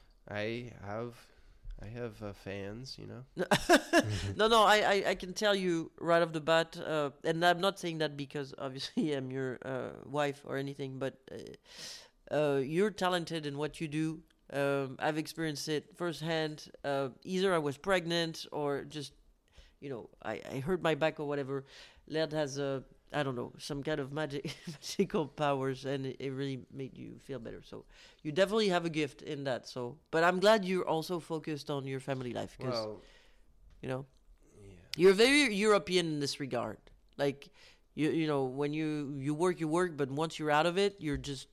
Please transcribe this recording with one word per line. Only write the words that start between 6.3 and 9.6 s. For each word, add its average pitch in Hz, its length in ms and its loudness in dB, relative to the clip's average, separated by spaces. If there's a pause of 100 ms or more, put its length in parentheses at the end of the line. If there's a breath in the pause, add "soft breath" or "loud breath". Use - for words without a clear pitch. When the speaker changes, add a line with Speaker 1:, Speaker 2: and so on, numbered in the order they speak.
Speaker 2:
the 160 100 -4
bat, 165 360 2
uh, 151 320 -2 (140)
and 165 200 2
I'm 175 160 6
not 185 200 2
saying 165 200 -4
that 147 160 -2
because 143 440 -6
obviously 135 540 -2
<laughs> - 20 0
I'm 131 160 -4
your, 131 340 -4